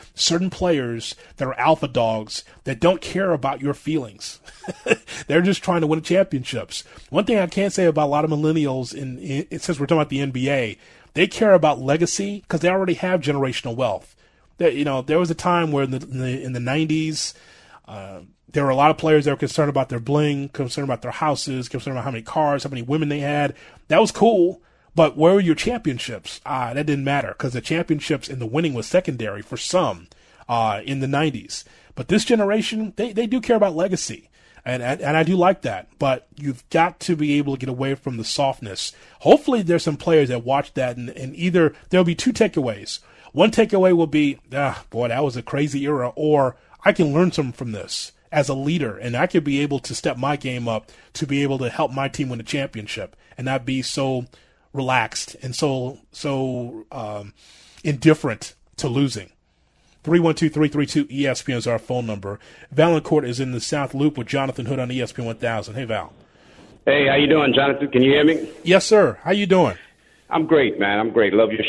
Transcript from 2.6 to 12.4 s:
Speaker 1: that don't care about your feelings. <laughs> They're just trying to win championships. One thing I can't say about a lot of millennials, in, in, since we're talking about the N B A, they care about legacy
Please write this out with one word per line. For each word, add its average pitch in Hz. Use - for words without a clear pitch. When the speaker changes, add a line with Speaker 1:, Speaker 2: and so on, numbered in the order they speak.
Speaker 1:
that 127
don't 175
care 180
about 135
your 143
feelings. 139
<laughs> -
They're 160
just 185
trying 175
to 156
win 156
championships. 139
One 202
thing 226
I 180
can't 196
say 190
about 151
a -
lot 147
of 156
millennials, 147
in, 131
in, 139
since 151
we're 143
talking 165
about 147
the 139
N 135
B 127
A, 123
they 165
care 208
about 151
legacy 170